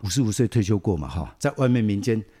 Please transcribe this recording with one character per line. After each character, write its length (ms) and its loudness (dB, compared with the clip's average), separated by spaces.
五 80 -4
十 140 0
五 80 0
岁 160 2
退 120 0
休 200 2
过 180 0
嘛， 100 -6
哈， 300 -8
在 200 -2
外 100 2
面 160 4
民 180 0
间 180 0